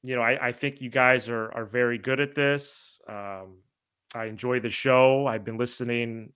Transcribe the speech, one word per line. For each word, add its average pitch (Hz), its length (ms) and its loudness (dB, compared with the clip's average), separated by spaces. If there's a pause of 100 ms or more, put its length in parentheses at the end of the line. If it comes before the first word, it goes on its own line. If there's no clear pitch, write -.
you 127 140 -6
know, 120 60 0
I, 123 260 2
I 123 40 -2
think 139 300 -6
you 127 80 -10
guys 127 400 4
are, 113 240 -6
are 113 120 -6
very 120 320 0
good 131 220 -2
at 143 140 -2
this. 143 760 -2
Um, 98 500 -12 (580)
I 113 100 -6
enjoy 120 360 -2
the 113 80 -4
show. 131 580 4
I've 110 180 -4
been 113 120 -8
listening 117 800 -4